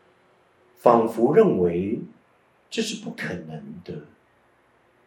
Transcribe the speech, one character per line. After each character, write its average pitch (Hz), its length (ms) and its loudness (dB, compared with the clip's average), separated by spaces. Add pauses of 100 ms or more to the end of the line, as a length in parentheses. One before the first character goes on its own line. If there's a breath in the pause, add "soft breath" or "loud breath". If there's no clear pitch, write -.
(760)
仿 117 320 4
佛 117 280 0
认 175 240 6
为 90 400 -2 (680)
这 - 140 -6
是 - 240 -6
不 - 60 -10
可 - 240 -8
能 78 400 -14 (100)
的， - 220 -14 (1000)